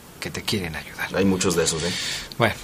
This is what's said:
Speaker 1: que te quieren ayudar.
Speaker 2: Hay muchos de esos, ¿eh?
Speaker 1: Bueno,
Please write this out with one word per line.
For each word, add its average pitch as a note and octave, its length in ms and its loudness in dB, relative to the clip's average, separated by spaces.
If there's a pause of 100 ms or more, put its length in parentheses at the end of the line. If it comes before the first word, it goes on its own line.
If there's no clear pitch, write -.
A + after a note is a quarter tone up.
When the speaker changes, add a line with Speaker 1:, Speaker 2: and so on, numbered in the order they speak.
(200)
Speaker 1:
que - 120 -8
te - 100 -8
quieren E2+ 340 -2
ayudar. - 400 -8
Speaker 2:
Hay F#2+ 100 4
muchos F#2 300 4
de E2 100 4
esos, D#2+ 180 0
¿eh? F2+ 80 0 (480)
Speaker 1:
Bueno, A2+ 240 4